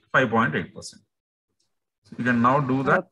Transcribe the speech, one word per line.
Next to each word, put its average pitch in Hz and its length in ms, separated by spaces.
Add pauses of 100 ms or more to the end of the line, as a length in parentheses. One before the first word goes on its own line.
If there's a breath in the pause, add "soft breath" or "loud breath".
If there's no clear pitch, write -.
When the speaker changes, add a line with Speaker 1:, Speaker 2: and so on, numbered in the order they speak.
(120)
Speaker 1:
five 131 240
point 117 180
eight 90 220
percent. - 260 (1000)
So - 140
you 117 80
can 120 160
now 131 180
do 135 300
that. 175 100
Speaker 2:
Uh, - 20 (100)